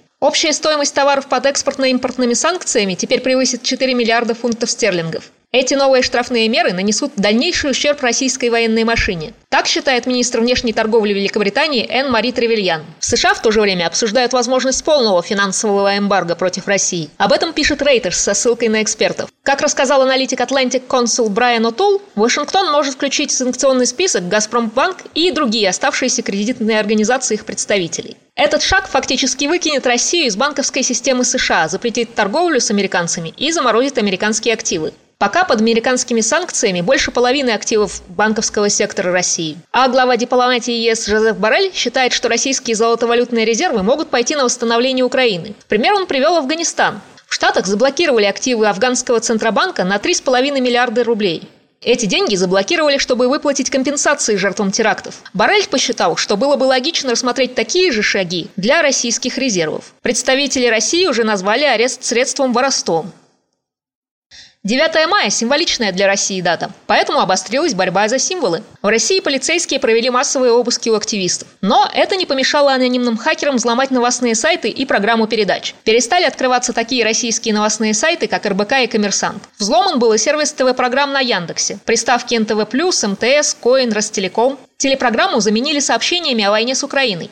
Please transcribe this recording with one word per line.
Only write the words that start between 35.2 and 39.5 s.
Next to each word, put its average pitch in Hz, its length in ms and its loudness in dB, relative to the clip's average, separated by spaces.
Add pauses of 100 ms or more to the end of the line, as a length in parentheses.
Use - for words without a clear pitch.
под 254 180 0
американскими 233 580 0
санкциями 220 600 -2
больше 269 280 0
половины 254 380 0
активов 208 580 -2
банковского 208 600 0
сектора 202 440 -2
России. 175 440 -2 (160)